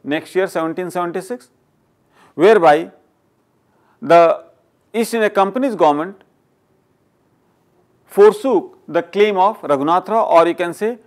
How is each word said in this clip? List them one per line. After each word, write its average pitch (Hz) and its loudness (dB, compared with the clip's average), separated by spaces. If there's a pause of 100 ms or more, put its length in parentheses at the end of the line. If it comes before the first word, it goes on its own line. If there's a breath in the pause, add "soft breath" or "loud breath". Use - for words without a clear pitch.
next 151 -8
year, 185 -2
seventeen 170 -8
seventy-six, 185 -10 (840 soft breath)
whereby 170 4 (1120)
the 165 2 (460)
East 226 -6
India 220 0
Company's 214 -2
government 165 -2 (1800)
forsook 208 2 (160)
the 156 -4
claim 202 -2
of 190 0
Raghunath 147 0
Rao, 220 -2
or 165 4
you 170 -2
can 170 -6
say, 226 -8